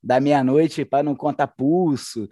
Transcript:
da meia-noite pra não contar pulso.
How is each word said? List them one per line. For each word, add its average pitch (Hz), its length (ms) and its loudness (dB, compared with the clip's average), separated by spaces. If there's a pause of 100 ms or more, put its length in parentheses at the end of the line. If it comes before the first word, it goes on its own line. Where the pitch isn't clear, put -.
da 123 180 0
meia-noite 143 640 2
pra 139 180 0
não 147 120 -2
contar 143 320 -2
pulso. 139 840 -2